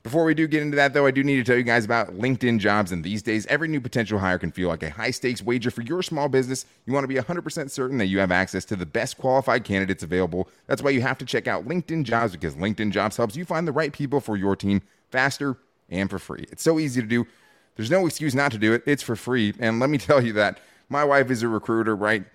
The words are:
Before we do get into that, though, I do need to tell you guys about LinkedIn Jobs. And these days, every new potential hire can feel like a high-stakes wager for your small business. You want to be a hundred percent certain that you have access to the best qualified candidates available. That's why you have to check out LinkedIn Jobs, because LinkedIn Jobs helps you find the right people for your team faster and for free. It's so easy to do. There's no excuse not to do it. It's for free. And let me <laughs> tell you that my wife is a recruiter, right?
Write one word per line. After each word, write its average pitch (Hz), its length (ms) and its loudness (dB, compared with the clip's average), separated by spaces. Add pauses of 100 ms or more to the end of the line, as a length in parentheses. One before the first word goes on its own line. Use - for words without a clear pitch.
Before 143 220 0
we 160 120 4
do 160 120 2
get 151 140 0
into 147 140 -2
that, 139 180 4
though, 143 140 6
I 135 40 6
do 135 120 2
need 139 140 4
to 127 60 2
tell 123 140 4
you 123 60 2
guys 120 200 4
about 104 360 0
LinkedIn 120 400 2
Jobs. 101 320 2
And 87 120 -4
these 98 200 -6
days, 107 240 -2
every 147 200 0
new 156 140 -2
potential 110 380 -2
hire 92 180 2
can 87 140 -4
feel 90 180 -2
like 82 140 -4
a 80 80 -8
high-stakes 117 500 -4
wager 120 300 -2
for - 100 -10
your 160 220 -4
small 147 260 -2
business. 131 360 0 (200)
You 120 80 -2
want 139 120 0
to - 20 -8
be 131 100 -2
a 123 60 -2
hundred 175 180 -6
percent 151 300 -8
certain 131 260 -4
that 107 80 2
you 95 140 2
have 95 120 2
access 92 340 0
to 110 100 -4
the 87 100 -6
best 110 320 -4
qualified 131 460 2
candidates 95 400 -2
available. 90 440 -2 (200)
That's - 160 -2
why 143 80 2
you 131 100 0
have 127 180 -2
to 135 60 -10
check 127 220 -4
out 98 200 -2
LinkedIn 165 360 -2
Jobs, 117 300 0
because 78 200 -6
LinkedIn 104 380 -2
Jobs 101 260 0
helps 117 180 -2
you 175 100 -8
find 170 220 -2
the 156 40 -2
right 147 200 -2
people 139 300 -2
for 107 160 -4
your 98 180 2
team 98 280 0 (260)
faster 131 480 -2 (320)
and 95 180 -2
for 95 120 -6
free. - 320 -10
It's - 100 -16
so 160 180 2
easy 131 220 0
to 113 60 -6
do. 117 180 2 (500)
There's 110 160 -4
no 185 140 2
excuse 151 300 -2
not 139 160 2
to 113 80 -6
do 107 140 4
it. 120 120 0
It's 147 160 0
for 117 140 -4
free. 110 440 0
And 113 200 0
let 131 100 2
me 147 80 0
<laughs> - 20 0
tell 143 240 4
you 113 100 -2
that 104 260 2 (280)
my 143 160 0
wife 139 280 4
is 113 100 0
a 120 60 0
recruiter, 110 480 0
right? 104 280 0 (120)